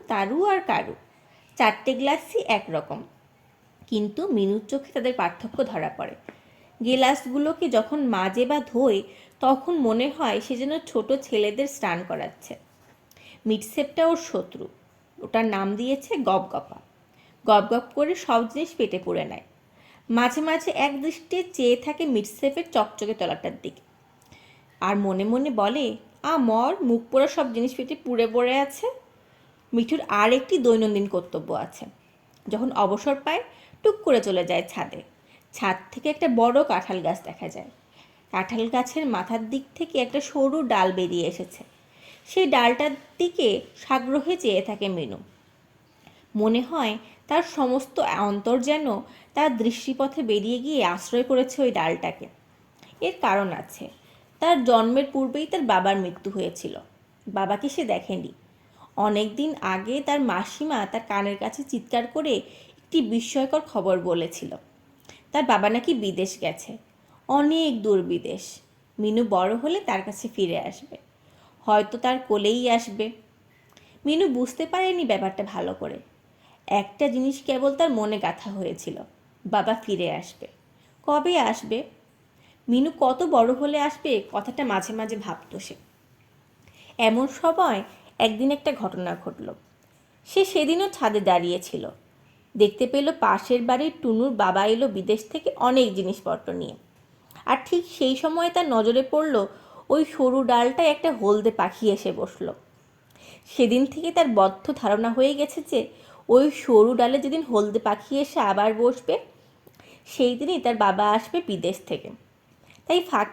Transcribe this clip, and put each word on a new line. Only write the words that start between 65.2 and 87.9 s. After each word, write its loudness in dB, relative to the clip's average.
তার 2
বাবা 4
নাকি 0
বিদেশ -4
গেছে, -8
অনেক 2
দূর 4
বিদেশ। -6
মিনু 2
বড় 2
হলে -2
তার -4
কাছে -10
ফিরে -2
আসবে, -10
হয়তো 2
তার 0
কোলেই 0
আসবে। 0
মিনু 4
বুঝতে -2
পারেনি 0
ব্যাপারটা 0
ভালো -6
করে। -10
একটা 0
জিনিস -2
কেবল 0
তার 2
মনে 0
গাঁথা -6
হয়েছিল, -8
বাবা 0
ফিরে -4
আসবে। -12
কবে 2
আসবে? -2
মিনু 4
কত 2
বড় 4
হলে 0
আসবে, -2
কথাটা -4
মাঝে -2
মাঝে -6
ভাবত -10
সে। -16
এমন 4
সময় 2